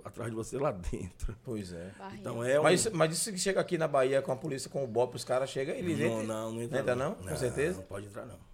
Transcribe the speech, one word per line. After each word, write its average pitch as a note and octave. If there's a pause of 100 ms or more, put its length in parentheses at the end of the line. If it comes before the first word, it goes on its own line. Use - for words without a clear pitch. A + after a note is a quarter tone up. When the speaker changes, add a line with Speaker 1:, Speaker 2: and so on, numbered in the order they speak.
Speaker 1:
atrás A2
de A2
você A2+
lá C#3
dentro. F#2+
Speaker 2:
Pois G#2
é. F2
Speaker 3:
Barril. F#3+
Speaker 1:
Então A#2+
é C3
um D#3
Speaker 2:
Mas, E3+
mas D#3+
isso -
que F#3
chega F#3+
aqui F3
na D#3+
Bahia C3+
com C3+
a B2+
polícia, C3
com C#3
o C3
bop, A#2+
os -
caras C3
chegam, C#3+
eles E3
Speaker 1:
Não, D3 (160)
Speaker 2:
entram. -
Speaker 1:
não, A2
não A#2
entra A#2+
Speaker 2:
Não C#3
entra B2+
Speaker 1:
não. C3+
Speaker 2:
não? A3
Com -
Speaker 1:
Não, F2
Speaker 2:
certeza? C#3+
Speaker 1:
não -
pode G2+
entrar A2
não. F#2+ (140)